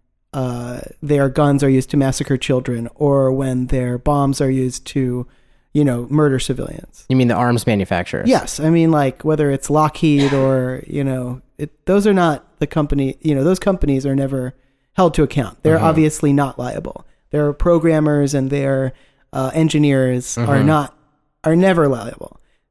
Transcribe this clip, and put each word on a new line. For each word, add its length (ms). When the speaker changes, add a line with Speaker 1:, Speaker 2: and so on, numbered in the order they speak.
Speaker 1:
uh, 460
their 280
guns 320
are 80
used 200
to 60
massacre 400
children 600
or 360
when 360
their 280
bombs 460
are 80
used 380
to, 380
you 120
know, 260
murder 280
civilians. 720
Speaker 2:
You 80
mean 120
the 60
arms 320
manufacturers? 640
Speaker 1:
Yes. 320
I 100
mean, 200
like, 340
whether 260
it's 200
Lockheed 640
or, 520
you 180
know, 360
it, 300
those 200
are 80
not 440
the 80
company, 560
you 120
know, 100
those 140
companies 460
are 120
never 380
held 200
to 100
account. 400
They're 120
Speaker 2:
Mm-hmm. 100
Speaker 1:
obviously 460
not 260
liable. 460
Their 220
programmers 800
and 180
their, 420
uh, 200
engineers 840
are 80
Speaker 2:
Mm-hmm. 80
Speaker 1:
not, 300
are 140
never 320
liable. 520